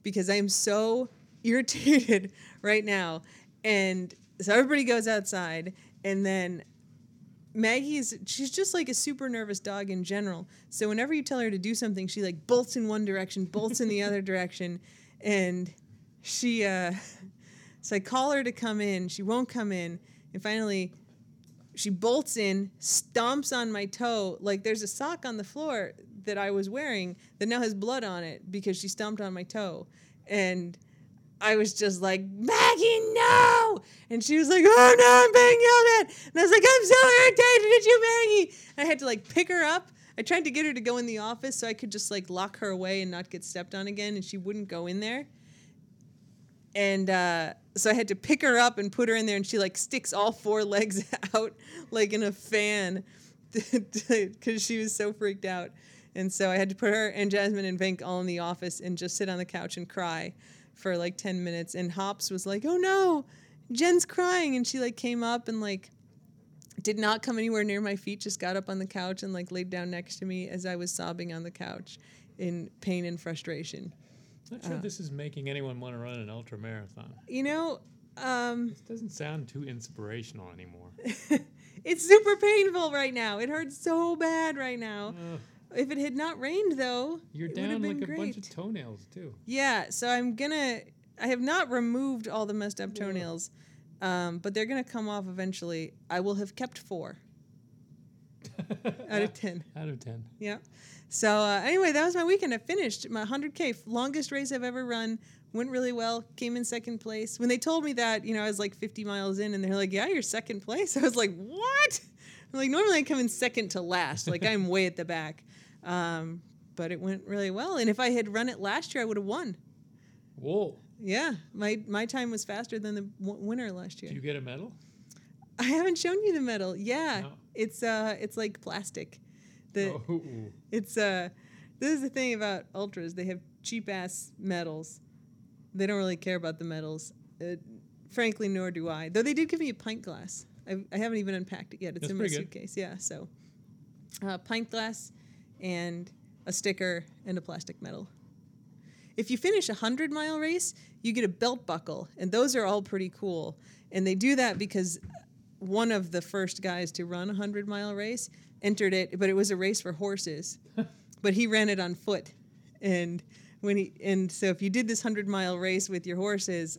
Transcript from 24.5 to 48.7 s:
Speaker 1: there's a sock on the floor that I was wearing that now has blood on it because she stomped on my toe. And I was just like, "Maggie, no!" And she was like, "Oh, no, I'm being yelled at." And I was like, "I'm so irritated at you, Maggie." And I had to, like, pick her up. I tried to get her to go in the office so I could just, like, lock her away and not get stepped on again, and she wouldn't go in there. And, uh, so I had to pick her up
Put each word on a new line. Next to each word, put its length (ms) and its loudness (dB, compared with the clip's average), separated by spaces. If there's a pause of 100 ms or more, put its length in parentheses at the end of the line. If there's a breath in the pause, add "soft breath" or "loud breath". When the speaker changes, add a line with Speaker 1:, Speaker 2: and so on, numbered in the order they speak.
Speaker 1:
there's 200 -2
a 40 -6
sock 380 -6
on 140 -6
the 60 -6
floor 500 -6 (300)
that 120 -2
I 140 -2
was 180 0
wearing 480 -4 (220 loud breath)
that 80 0
now 140 0
has 120 0
blood 320 -4
on 180 -6
it 300 -10
because 260 -2
she 100 -8
stomped 340 -6
on 100 -6
my 120 -8
toe. 420 -8 (400 loud breath)
And 500 0 (640 loud breath)
I 160 4
was 180 2
just 260 0
like, 300 0
"Maggie, 680 6 (120)
no!" 720 8 (260 loud breath)
And 160 -2
she 140 4
was 100 4
like, 180 8
"Oh, 320 12
no, 260 12
I'm 80 8
being 280 12
yelled 400 10
at." 320 -4
And 80 4
I 20 10
was 80 8
like, 160 10
"I'm 200 10
so 220 12 (120)
irritated 560 10
at 100 8
you, 140 10
Maggie." 540 4 (220 loud breath)
And 100 0
I 20 2
had 120 2
to, 40 -8
like, 240 -2
pick 200 2
her 140 2
up. 280 0 (260 loud breath)
I 60 -6
tried 220 0
to 60 -2
get 140 0
her 80 -2
to 80 -4
go 160 -2
in 80 -2
the 140 -6
office 380 -6
so 120 -4
I 60 -4
could 180 -10
just, 180 -6
like, 200 -6
lock 300 -4
her 100 -4
away 320 -2
and 80 -6
not 180 -10
get 160 -12
stepped 300 -10
on 120 -6
again, 280 -6
and 100 -6
she 140 -10
wouldn't 300 -8
go 180 -8
in 140 -4
there. 260 -6 (1500 loud breath)
And, 360 2
uh, 420 0 (240)
so 140 2
I 20 6
had 160 2
to 80 -2
pick 240 0
her 160 6
up 220 6